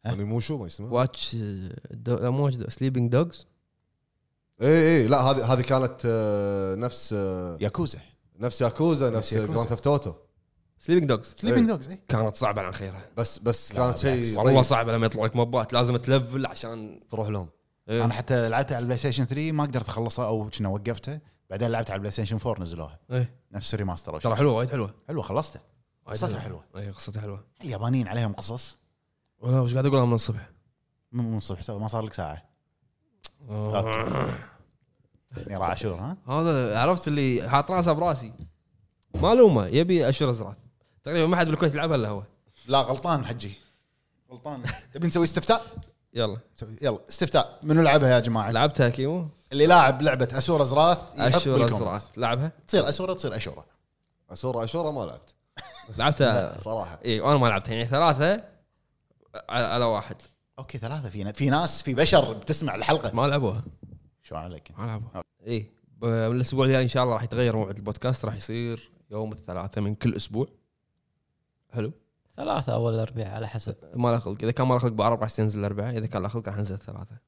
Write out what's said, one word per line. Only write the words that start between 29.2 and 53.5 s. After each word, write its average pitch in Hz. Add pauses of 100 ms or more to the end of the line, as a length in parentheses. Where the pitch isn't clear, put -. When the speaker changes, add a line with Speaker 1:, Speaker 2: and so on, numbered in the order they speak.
Speaker 3:
ولا 127
وش 120
قاعد 131
أقول 135
من 120
الصبح؟ 113 (640)
Speaker 1:
من، 120
من 110
الصبح، 101
ما 107
صار 113
لك 107
ساعة. 80 (1080)
Speaker 3:
آه. 107
Speaker 1:
أوكي. 113 (1160)
نير 95
عاشور، 87
ها؟ 165 (120)
Speaker 3:
هذا 135
عرفت 170
اللي 131
حاط 139
راسه 175
براسي. 147 (840)
ما 196
لومه، 170
يبي 156
أشور 135
أزراث. 107 (480)
تقريبًا 160
ما 180
حد 175
بالكويت 156
يلعبها 151
إلا 110
هو. 101 (440)
Speaker 1:
لا، 139
غلطان 131
حجي. 104 (760)
غلطان. 127 (320)
تبي 170
نسوي 170
استفتاء؟ 220 (480)
Speaker 3:
يلا. 110 (180)
Speaker 1:
سوي-، 110
يلا، 120 (120)
استفتاء. -
منو 156
لعبها 139
يا 120
جماعة؟ 113
Speaker 3:
لعبتها 127
كيمو؟ 151 (240)
Speaker 1:
اللي 143
لاعب 143
لعبة 131
أشور 143
أزراث 151
يحط -
Speaker 3:
أشور 131
Speaker 1:
بالكومنت. 117
Speaker 3:
أزراث. 101 (120)
لعبها؟ 120 (160)
Speaker 1:
تصير 180
أشورة، 180
تصير 185
أشورة. 87 (640)